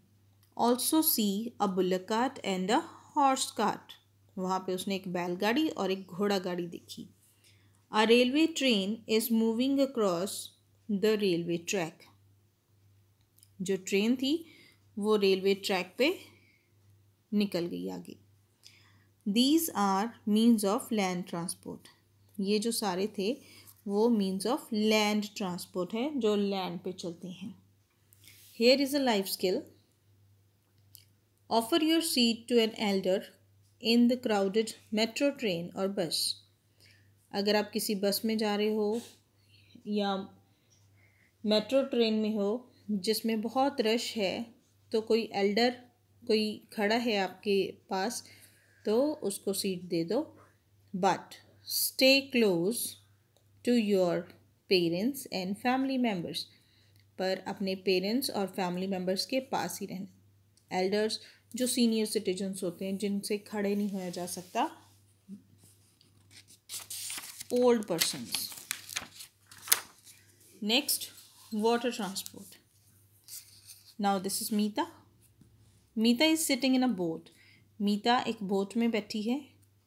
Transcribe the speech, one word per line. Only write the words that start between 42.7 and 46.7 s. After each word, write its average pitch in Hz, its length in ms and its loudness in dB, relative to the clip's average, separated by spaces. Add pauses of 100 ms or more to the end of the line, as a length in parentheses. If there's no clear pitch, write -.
जिसमें 214 500 -2
बहुत 262 400 0
रश 226 360 0
है, 202 380 -4 (380)
तो 226 80 2
कोई 220 320 0
एल्डर, 208 380 2 (560)
कोई 214 460 0